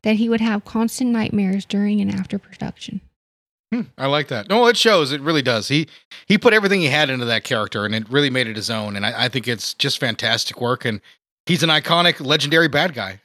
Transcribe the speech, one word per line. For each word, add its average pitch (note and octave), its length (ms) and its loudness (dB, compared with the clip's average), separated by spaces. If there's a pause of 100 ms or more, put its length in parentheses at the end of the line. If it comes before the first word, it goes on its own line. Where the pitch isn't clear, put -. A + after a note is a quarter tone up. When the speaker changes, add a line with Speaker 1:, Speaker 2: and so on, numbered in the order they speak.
Speaker 1:
that G#3+ 120 2
he A3+ 140 2
would A3+ 120 2
have A3 240 -2
constant A3+ 460 -2
nightmares G3+ 540 0
during G#3 340 0
and G3 100 0
after G3 300 -4
production. - 640 -12 (720)
Speaker 2:
Hmm, A#3+ 80 -2 (160)
I C3+ 100 -2
like D3 220 0
that. A2 200 -6
No, A#3 180 4
it A#3 100 6
shows. E3+ 340 4
It C#3+ 100 -4
really D3+ 200 2
does. A#2+ 260 0
He, D3 200 0 (380)
he G#3+ 120 4
put A#3 160 6
everything G3 280 4
he D#3 60 2
had C#3+ 220 2
into B2+ 160 -2
that A2+ 200 0
character, G#2 400 -2
and G#2 100 -2
it A2 140 -6
really C#3+ 200 2
made B2+ 180 0
it A2 100 -8
his G#2 120 -6
own. G#2+ 280 -4
And G2+ 80 -4
I, A#2+ 200 -2
I B2 40 0
think A#2+ 180 -6
it's A#2 260 -4
just - 260 -2
fantastic A#2 600 -4
work. B2 260 -4
And G#2+ 140 -4 (460)
he's E3 180 0
an E3 60 0
iconic, E3+ 560 2
legendary C#3+ 440 2
bad D3 240 -2
guy, G2+ 320 -8